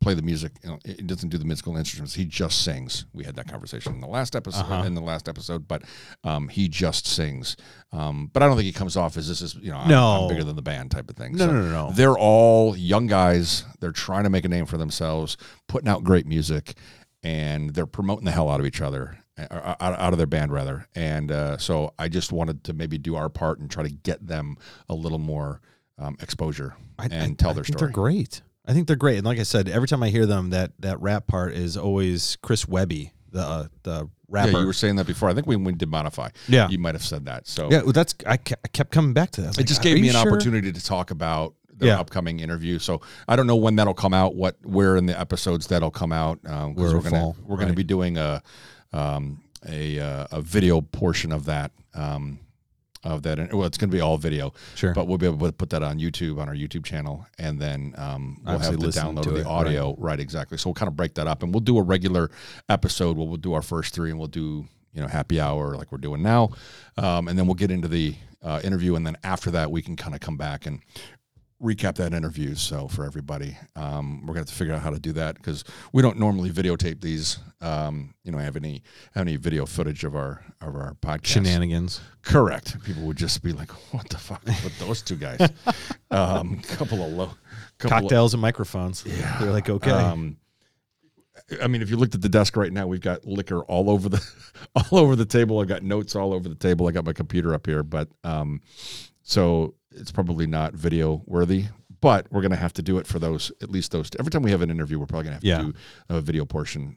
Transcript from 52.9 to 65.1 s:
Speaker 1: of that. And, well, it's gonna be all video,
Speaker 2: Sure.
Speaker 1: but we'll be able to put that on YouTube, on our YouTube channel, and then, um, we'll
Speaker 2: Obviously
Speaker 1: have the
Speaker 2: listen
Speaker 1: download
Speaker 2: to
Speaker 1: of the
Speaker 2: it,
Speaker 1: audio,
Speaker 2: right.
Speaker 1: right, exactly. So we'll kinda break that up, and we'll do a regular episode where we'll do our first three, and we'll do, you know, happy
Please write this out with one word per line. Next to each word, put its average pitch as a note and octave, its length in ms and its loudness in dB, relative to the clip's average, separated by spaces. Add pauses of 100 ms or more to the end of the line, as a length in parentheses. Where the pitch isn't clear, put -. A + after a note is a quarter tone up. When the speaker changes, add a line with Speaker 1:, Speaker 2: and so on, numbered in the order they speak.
Speaker 1:
of D#2 180 -4
that. D#2 160 -2
And, E2+ 140 -4
well, G2 120 0
it's E2+ 140 -4
gonna G2 140 0
be F#2 80 2
all D#2+ 180 2
video, D2 340 -4 (220)
Speaker 2:
Sure. F2+ 180 0
Speaker 1:
but E2+ 140 0
we'll F2+ 120 0
be F2 80 2
able D#2+ 200 2
to D#2+ 60 0
put - 180 -6
that D#2 140 -2
on D2 160 -4
YouTube, D#2 400 -4
on D2 80 -6
our C#2+ 60 -8
YouTube D2 300 -8
channel, D2+ 400 -8 (140)
and D2+ 220 -4
then, C#2+ 360 -6
um, C#2 480 -8
we'll - 120 -2
Speaker 2:
Obviously D#2+ 160 0
Speaker 1:
have D#2+ 80 0
the E2 60 -2
Speaker 2:
listen D#2+ 200 0
Speaker 1:
download D2+ 160 -4
Speaker 2:
to D2+ 60 -2
Speaker 1:
of D2+ 80 0
the D2+ 60 0
Speaker 2:
it, C#2+ 40 -6
Speaker 1:
audio, D#2 440 0
Speaker 2:
right. C#2 100 -8
Speaker 1:
right, D2+ 200 -2
exactly. C#2+ 380 -8
So F2+ 120 -2
we'll E2+ 40 -4
kinda C#2 160 -4
break D#2 240 -2
that D#2 140 -2
up, D#2 160 -4
and F2 100 -2
we'll A2+ 60 2
do A#2 180 4
a G#2 40 6
regular F2+ 460 2 (400)
episode F2+ 480 2
where D#2+ 100 -2
we'll E2 100 -6
do E2+ 160 -4
our D#2 100 0
first E2 320 -6
three, E2 160 -4
and D#2 80 -6
we'll D#2+ 80 -8
do, D2+ 400 -6 (260)
you D#2 80 -8
know, C#2+ 60 -4
happy D#2 340 -2